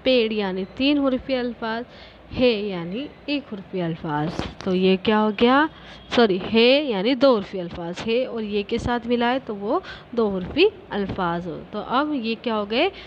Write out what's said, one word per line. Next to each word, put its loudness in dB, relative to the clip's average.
पेड़ 4
यानी -2
तीन 0
हुर्फी 0
अल्फाज, -6
है 2
यानी -6
एक -2
हुर्फी -8
अल्फाज, -4
तो 0
ये 4
क्या 2
हो 2
गया? 4
Sorry, 4
है 4
यानी 2
दो 6
हुर्फी -4
अल्फाज, -8
है 0
और -6
ये -2
के -4
साथ -2
मिलाए 2
तो -8
वो -2
दो 2
हुर्फी 2
अल्फाज -4
हो। -8
तो -8
अब -2
ये -2
क्या -4
हो -2
गए? 0